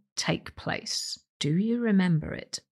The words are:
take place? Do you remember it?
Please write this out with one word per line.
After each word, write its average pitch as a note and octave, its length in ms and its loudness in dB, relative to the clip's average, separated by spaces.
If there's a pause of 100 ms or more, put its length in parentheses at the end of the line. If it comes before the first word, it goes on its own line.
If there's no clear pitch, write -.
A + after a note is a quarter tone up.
(180)
take - 400 -4
place? - 600 -6 (220)
Do D3 140 0
you A3+ 260 2
remember F#3 540 4
it? - 260 -10 (120)